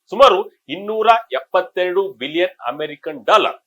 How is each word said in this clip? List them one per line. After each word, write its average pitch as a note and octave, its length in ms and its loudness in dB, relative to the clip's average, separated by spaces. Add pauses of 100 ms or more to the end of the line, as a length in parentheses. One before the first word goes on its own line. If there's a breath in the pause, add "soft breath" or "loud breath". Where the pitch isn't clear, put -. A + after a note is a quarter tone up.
ಸುಮಾರು G#3+ 420 4 (180)
ಇನ್ನೂರ G#3 380 -4 (260)
ಎಪ್ಪತ್ತೆರಡು F3+ 800 -2
ಬಿಲಿಯನ್ D3 540 -4
ಅಮೆರಿಕನ್ D3 580 -10
ಡಾಲರ್ D#3 420 2